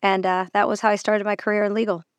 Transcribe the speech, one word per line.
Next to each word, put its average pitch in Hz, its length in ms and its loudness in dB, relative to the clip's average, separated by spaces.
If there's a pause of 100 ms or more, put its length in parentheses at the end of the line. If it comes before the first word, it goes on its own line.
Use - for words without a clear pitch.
And, 190 240 2
uh, 185 260 0
that 208 160 2
was 208 140 -2
how 220 80 2
I 208 60 2
started 208 280 0
my 208 140 -2
career 208 260 0
in 202 100 0
legal. 208 300 -2 (160)